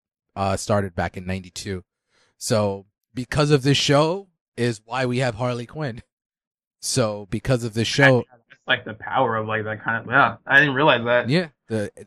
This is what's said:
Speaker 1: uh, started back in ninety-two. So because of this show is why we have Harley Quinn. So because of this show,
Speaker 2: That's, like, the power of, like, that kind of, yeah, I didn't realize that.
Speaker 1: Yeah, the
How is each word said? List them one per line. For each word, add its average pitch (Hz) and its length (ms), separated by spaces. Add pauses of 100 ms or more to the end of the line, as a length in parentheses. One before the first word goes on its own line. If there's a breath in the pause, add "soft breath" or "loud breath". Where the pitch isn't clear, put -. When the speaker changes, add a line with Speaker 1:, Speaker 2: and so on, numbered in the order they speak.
(340)
Speaker 1:
uh, 98 220
started 98 380
back 87 240
in 90 80
ninety-two. 92 580 (540)
So 101 480 (260)
because 143 380
of 143 120
this 139 140
show 160 520 (280)
is 120 260
why 127 220
we 123 140
have 127 160
Harley 120 320
Quinn. 135 360 (800)
So 107 500
because 117 320
of 113 120
this 113 140
show, 131 420
Speaker 2:
That's, - 120 (240)
like, 127 200
the 110 80
power 117 420
of, 110 100
like, 110 180
that 107 200
kind 113 180
of, - 80
yeah, 120 260 (100)
I 135 140
didn't 143 140
realize 131 300
that. 120 240
Speaker 1:
Yeah, 165 200 (200)
the 107 240 (140)